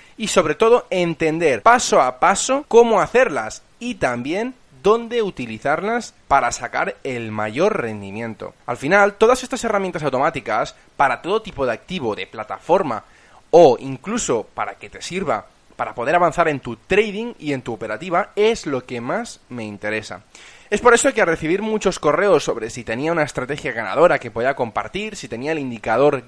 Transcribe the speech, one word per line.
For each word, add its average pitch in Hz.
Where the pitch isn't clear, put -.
y 220
sobre 170
todo 226
entender 165
paso 220
a 127
paso 247
cómo 226
hacerlas 151
y 240
también 156
dónde 233
utilizarlas 165
para 127
sacar 131
el 120
mayor 110
rendimiento. 107
Al 123
final, 202
todas 226
estas 254
herramientas 190
automáticas 135
para 131
todo 202
tipo 139
de 120
activo, 117
de 92
plataforma, 117
o 151
incluso 135
para 101
que 104
te 95
sirva 156
para 113
poder 123
avanzar 170
en 143
tu 120
trading 214
y 147
en 131
tu 120
operativa, 113
es 214
lo 135
que 123
más 180
me 120
interesa. 104
Es 208
por 240
eso 247
que 214
al 180
recibir 165
muchos 214
correos 160
sobre 110
si 120
tenía 127
una 165
estrategia 139
ganadora 117
que 120
podía 120
compartir, 135
si 139
tenía 123
el 165
indicador 127